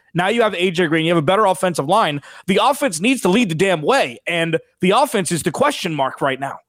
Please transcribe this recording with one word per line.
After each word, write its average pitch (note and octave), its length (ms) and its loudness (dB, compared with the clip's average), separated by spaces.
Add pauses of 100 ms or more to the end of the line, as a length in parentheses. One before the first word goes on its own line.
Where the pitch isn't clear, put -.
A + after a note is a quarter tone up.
(140)
now F3 140 0
you A#3 140 2
have G#3+ 120 0
A F3+ 160 0
J E3+ 180 0
Green, D#3+ 180 0
you E3 40 0
have E3+ 120 2
a - 0 -
better G3 240 2
offensive F3+ 400 0
line. E3 340 0 (260)
The E3+ 160 0
offense B3 380 0
needs A#3+ 220 0
to F3+ 80 2
lead A3 180 2
the D#3+ 60 -4
damn F3 260 0
way, D#3+ 460 0
and E3 320 -2 (220)
the F#3 100 2
offense C4 420 0
is D#3+ 100 -2
the C4+ 80 -2
question B3+ 440 -2
mark C3+ 260 -2
right C3+ 180 0
now. C3+ 200 -8 (100)